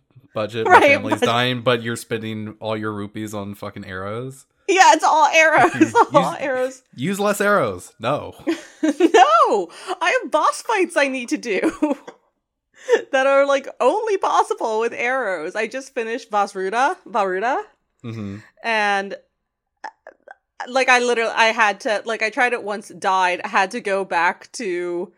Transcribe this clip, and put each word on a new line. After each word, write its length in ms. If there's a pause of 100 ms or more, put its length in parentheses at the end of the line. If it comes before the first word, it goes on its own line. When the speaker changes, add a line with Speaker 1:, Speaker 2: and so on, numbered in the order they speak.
(340)
Speaker 1:
budget, 320
Speaker 2:
Right, 160
Speaker 1:
my 60
family's 320
Speaker 2:
but 80
Speaker 1:
dying, 340
but 220
you're 120
spending 640
all 160
your 160
rupees 420
on 220
fucking 300
arrows." 600 (220)
Speaker 2:
Yeah, 260
it's 100
all 240
arrows, 480
<laughs> 40
Speaker 1:
Use, 140 (200)
Speaker 2:
all 180
Speaker 1:
use, 100
Speaker 2:
arrows. 420 (120)
Speaker 1:
use 240
less 220
arrows. 580
No. 400
Speaker 2:
<laughs> 60 (380)
No! 840 (320)
I 200
have 100
boss 300
fights 360
I 100
need 220
to 80
do 580 (520)
<laughs> 640
that 160
are, 180
like, 220 (120)
only 380
possible 600
with 140
arrows. 600
I 120
just 260
finished 380
Vasruda, 640 (120)
Varuda, 540 (420)
Speaker 1:
Mm-hmm. 340 (260)
Speaker 2:
and, 500 (720)
uh, 40 (800)
like, 220
I 100
literally, 340
I 140
had 340
to, 240
like, 180
I 60
tried 240
it 100
once, 260
died, 560
had 260
to 100
go 220
back 500
to 640